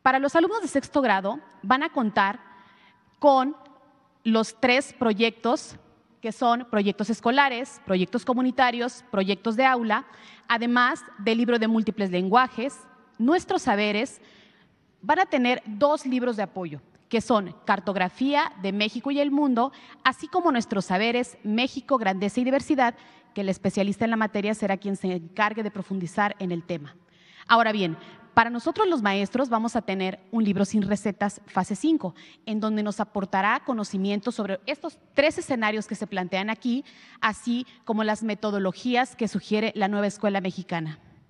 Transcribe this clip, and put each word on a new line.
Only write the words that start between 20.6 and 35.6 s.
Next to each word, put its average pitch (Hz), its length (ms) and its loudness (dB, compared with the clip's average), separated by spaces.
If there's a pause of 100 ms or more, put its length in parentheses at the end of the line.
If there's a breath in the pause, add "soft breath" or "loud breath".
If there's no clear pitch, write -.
Saberes, 233 560 0
México, 247 540 0
Grandeza 196 440 0
y 247 40 0
Diversidad, 262 520 2 (360 loud breath)
que - 80 -8
el 196 80 -2
especialista 196 560 0
en 226 60 0
la 226 80 0
materia 208 360 0
será 196 220 -2
quien 196 200 -4
se 185 180 -2
encargue 208 480 -2
de 208 80 -4
profundizar 196 680 -4
en 185 140 -4
el 170 120 -6
tema. 156 320 -10 (500 loud breath)
Ahora 233 260 4
bien, 180 240 0 (380 loud breath)
para 233 160 6
nosotros 330 380 0
los 320 120 2
maestros 202 480 0
vamos 226 260 -2
a 233 60 0
tener 190 400 -4 (120)
un 226 120 2
libro 196 220 2
sin 208 160 0
recetas, 202 640 -4
fase 190 300 -2
cinco, 294 380 0 (300 loud breath)
en 214 160 -4
donde 214 220 -2
nos 208 180 -4
aportará 202 640 -2
conocimiento 202 680 -4
sobre 196 360 -6
estos 294 320 -8 (160)
tres 302 240 2
escenarios 220 480 -2